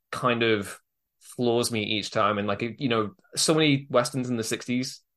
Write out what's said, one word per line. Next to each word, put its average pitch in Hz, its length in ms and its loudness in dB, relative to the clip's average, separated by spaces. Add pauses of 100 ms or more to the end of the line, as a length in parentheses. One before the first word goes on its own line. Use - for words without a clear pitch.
(120)
kind 120 320 0
of 107 360 0 (400)
floors 120 520 0
me 110 120 -2
each 104 280 -4
time. 104 260 2
And, 101 100 -2
like, 101 140 -2 (160)
you 143 120 -2
know, 110 260 0 (200)
so 156 200 2
many 143 340 2
Westerns 123 400 0
in 123 80 0
the 113 60 -2
sixties 123 580 -4 (160)